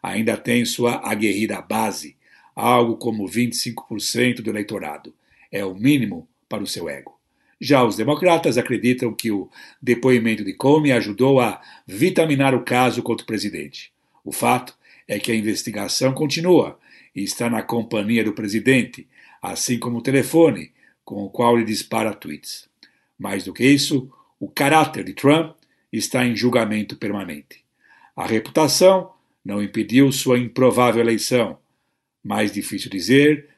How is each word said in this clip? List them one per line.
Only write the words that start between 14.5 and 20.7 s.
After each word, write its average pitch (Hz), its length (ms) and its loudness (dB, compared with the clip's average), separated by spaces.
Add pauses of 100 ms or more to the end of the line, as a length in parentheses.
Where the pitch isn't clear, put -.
é 104 140 -6
que - 100 -4
a 113 60 0
investigação 104 760 -4
continua 156 680 0 (340)
e 98 80 -6
está 117 260 -6
na 113 140 -2
companhia 113 640 -2
do 104 80 -2
presidente, 110 720 0 (340)
assim 117 380 -4
como 120 200 -6
o 117 40 -8
telefone 135 680 2 (320)